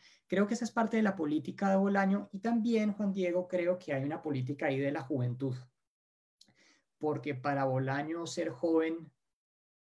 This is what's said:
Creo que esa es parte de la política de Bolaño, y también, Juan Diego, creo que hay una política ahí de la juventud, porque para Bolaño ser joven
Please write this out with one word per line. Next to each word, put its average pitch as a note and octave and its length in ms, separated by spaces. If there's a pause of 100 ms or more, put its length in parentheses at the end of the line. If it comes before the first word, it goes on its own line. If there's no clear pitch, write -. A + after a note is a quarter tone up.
(280)
Creo G3 200
que A#3+ 60
esa A3+ 120
es A3 60
parte A3+ 260
de A3 60
la G3 120
política D#3+ 560
de F#3+ 60
Bolaño, G3 540
y G3 80
también, A3+ 540
Juan G3+ 180
Diego, F3+ 360
creo F3+ 320
que D3 140
hay C3+ 100
una D#3 180
política C#3+ 460
ahí C3+ 120
de C#3 120
la D3+ 100
juventud, B2+ 540 (1400)
porque D3 340
para C#3 320
Bolaño C#3+ 640
ser D#3+ 220
joven D#3+ 640 (840)